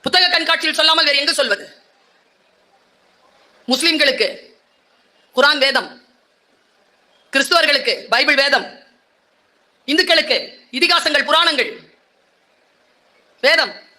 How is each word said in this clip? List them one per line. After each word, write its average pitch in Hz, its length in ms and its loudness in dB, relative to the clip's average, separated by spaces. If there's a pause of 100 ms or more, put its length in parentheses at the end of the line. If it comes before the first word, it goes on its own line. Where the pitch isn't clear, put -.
புத்தக 359 280 0
கண்காட்சியில் 330 460 -2
சொல்லாமல் 320 300 2
வேறு 285 120 0
எங்க 294 160 -2
சொல்வது? - 480 -4 (1900)
முஸ்லிம்களுக்கு 277 600 0 (1080)
குர்ஆன் 285 220 2
வேதம், 269 480 -2 (1300)
கிறிஸ்துவர்களுக்கு 277 800 0
பைபிள் 285 260 2
வேதம், 269 480 -2 (1000)
இந்துக்களுக்கு 311 760 0 (120)
இதிகாசங்கள், 302 520 0
புராணங்கள் 311 600 -2 (1600)
வேதம் 269 320 2 (260)